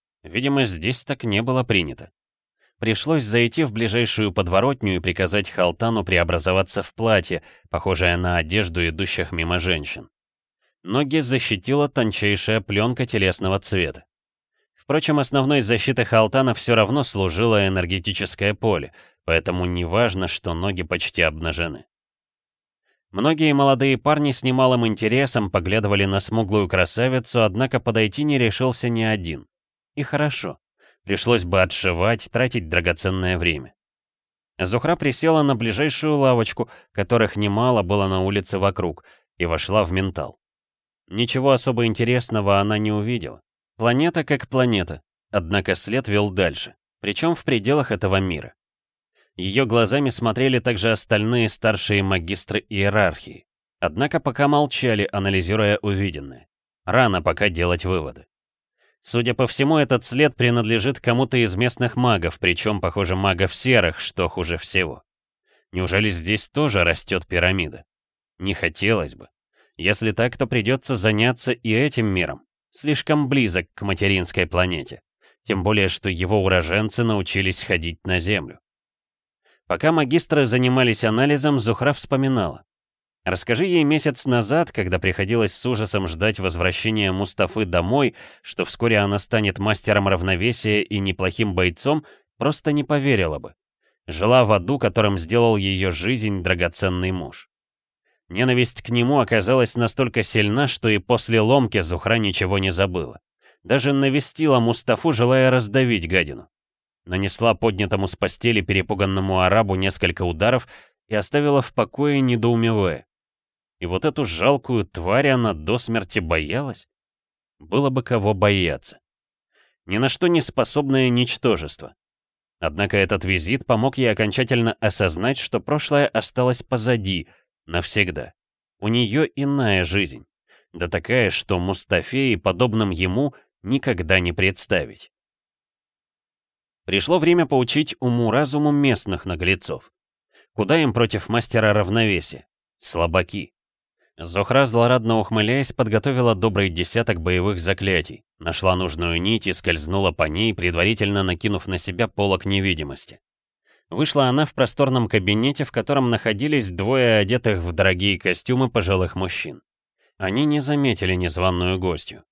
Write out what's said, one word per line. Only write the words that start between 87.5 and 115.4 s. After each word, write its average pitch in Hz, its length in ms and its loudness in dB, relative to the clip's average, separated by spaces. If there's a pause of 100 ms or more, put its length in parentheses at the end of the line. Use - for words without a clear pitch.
домой, 98 500 0 (280)
что - 240 -6
вскоре 113 320 0
она 101 200 2
станет 104 400 -2
мастером 101 480 0
равновесия 98 760 0
и 104 160 -4
неплохим 98 560 -2
бойцом, 92 500 0 (320)
просто 147 360 -2
не 147 120 0
поверила 120 540 0
бы. - 160 -16 (520)
Жила 107 380 4
в 104 80 2
аду, 104 260 2
которым 104 380 0
сделал 110 400 2
её 95 340 0
жизнь 101 520 -2
драгоценный 90 680 -2
муж. 87 360 -10 (800)
Ненависть 123 540 0
к - 80 -12
нему 120 300 2
оказалась 117 560 2
настолько 117 460 0
сильна, 110 440 2
что 120 240 -2
и 107 80 2
после 113 420 2
ломки 113 400 2
Зухра 90 380 0
ничего 98 400 0
не 95 120 0
забыла. 90 500 -2 (420)
Даже 135 320 0
навестила 139 640 2
Мустафу, 117 540 0
желая 131 360 4
раздавить 117 560 2
гадину. 80 440 -4 (560)
Нанесла 98 480 0
поднятому 98 520 0
с - 100 -6
постели 107 460 0
перепуганному 95 800 0
арабу 98 340 4
несколько 95 480 -2
ударов 95 440 0 (420)
и 110 60 -4
оставила 143 460 2
в - 140 -6
покое, 143 460 0
недоумевая. 113 880 0 (720)
И 87 80 -6
вот 92 200 -2
эту 147 180 -2
жалкую 107 640 0
тварь 104 420 0
она 120 240 2